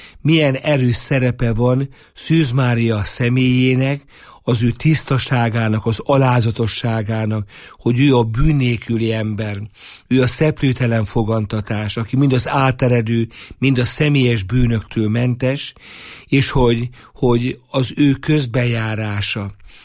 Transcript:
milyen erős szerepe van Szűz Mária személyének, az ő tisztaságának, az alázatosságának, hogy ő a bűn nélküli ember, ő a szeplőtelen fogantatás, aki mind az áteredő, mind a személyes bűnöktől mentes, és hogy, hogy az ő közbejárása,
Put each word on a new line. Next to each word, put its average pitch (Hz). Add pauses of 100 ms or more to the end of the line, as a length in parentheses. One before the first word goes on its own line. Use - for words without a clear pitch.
(220)
milyen 147
erős 131
szerepe 123
van 127 (240)
Szűz 156
Mária 117
személyének, 127 (420)
az 117
ő 120
tisztaságának, 117
az 113
alázatosságának, 113 (220)
hogy 120
ő 139
a 120
bűn 131
nélküli 117
ember, 107 (460)
ő 131
a 127
szeplőtelen 123
fogantatás, 107
aki 113
mind 135
az 123
áteredő, 123 (300)
mind 131
a 120
személyes 123
bűnöktől 113
mentes, 123 (520)
és 135
hogy, 120 (240)
hogy 120 (120)
az 131
ő 147
közbejárása, 113 (340)